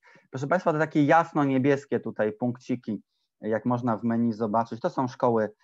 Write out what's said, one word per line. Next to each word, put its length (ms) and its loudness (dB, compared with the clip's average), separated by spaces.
Proszę 180 -8
państwa, 260 2
te 60 0
takie 260 2
jasno-niebieskie 960 2
tutaj 340 -2
punkciki, 680 -6
jak 240 -2
można 320 -2
w 60 -10
menu 300 0
zobaczyć, 480 -2
to 80 -2
są 180 -2
szkoły 440 0